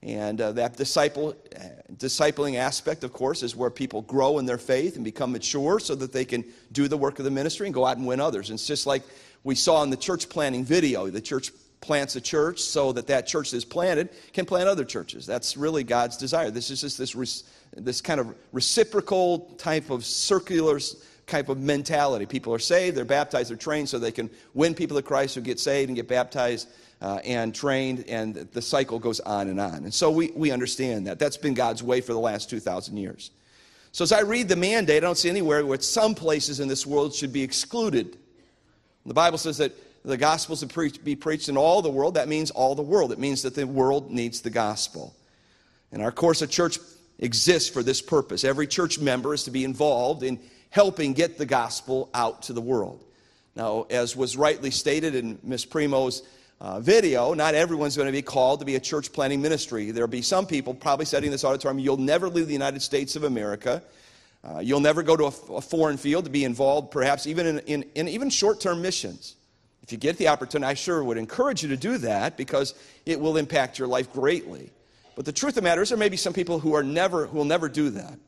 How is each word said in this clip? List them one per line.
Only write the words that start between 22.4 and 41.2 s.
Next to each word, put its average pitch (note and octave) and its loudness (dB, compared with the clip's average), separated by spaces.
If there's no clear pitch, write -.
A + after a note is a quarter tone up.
are A2+ 0
saved, F3 2
they're B2 -2
baptized, C#3 0
they're A#2 -8
trained D3+ -4
so B2+ -4
they A#2 -2
can A2+ -4
win D#3+ 4
people D3+ -2
to C#3 0
Christ C#3 0
who C3 -8
get A#2+ -6
saved C#3 2
and B2+ -4
get A#2 -4
baptized, B2 0
uh, G2 -4
and A#2 -2
trained, C3+ 0
and A2 -4
the F#2 -8
cycle C3 0
goes A2+ -2
on G2+ -2
and F#2+ -2
on. E2 -4
And G2+ -8
so D#3 4
we, D#3+ 2
we D3+ 0
understand B2 -2
that. F#2 -8
That's D3 0
been D3 0
God's A#2 0
way B2 2
for B2 -6
the A2+ 0
last G#2+ -2
two A#2 -6
thousand F#2+ -6
years. F#2+ -10
So - -2
as E3 2
I G#3+ 6
read G#3+ 0
the F3+ 4
mandate, F#3 4
I - 8
don't E3+ 2
see F3 2
anywhere D3+ 2
where C3+ 0
some A3 2
places D3+ 0
in C#3 -2
this C3+ -4
world D3 0
should C#3 -4
be C#3 -2
excluded. D3+ -2
The - -12
Bible D#3+ 6
says D#3 -4
that C#3 2
the C3 -2
gospel D#3 2
is D3+ -8
to C#3+ -8
pre-, D3+ -2
be C#3+ -6
preached D#3 -4